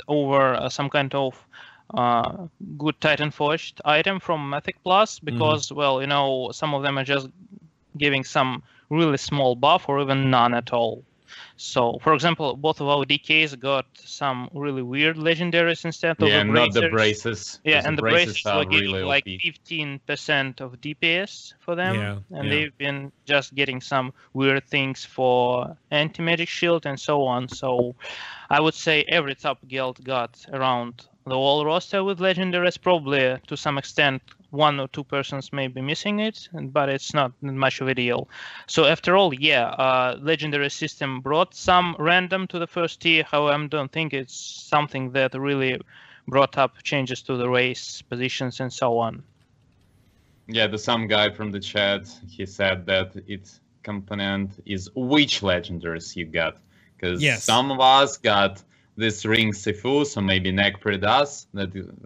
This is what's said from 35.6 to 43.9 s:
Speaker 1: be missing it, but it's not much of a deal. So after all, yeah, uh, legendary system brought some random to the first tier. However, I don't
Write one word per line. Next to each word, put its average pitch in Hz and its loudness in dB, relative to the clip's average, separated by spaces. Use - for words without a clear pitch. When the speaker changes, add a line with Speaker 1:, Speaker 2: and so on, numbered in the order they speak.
Speaker 1:
be 127 -8
missing 202 -4
it, 220 -6
but 143 -2
it's 135 -4
not 135 0
much 135 -2
of 131 -2
a 131 0
deal. 123 -2
So 160 2
after 165 4
all, 185 4
yeah, 135 4
uh, 127 2
legendary 147 -2
system 135 -6
brought 151 0
some 180 2
random 180 0
to - -8
the 165 -2
first 170 -4
tier. 160 4
However, 147 2
I 147 -6
don't 143 -4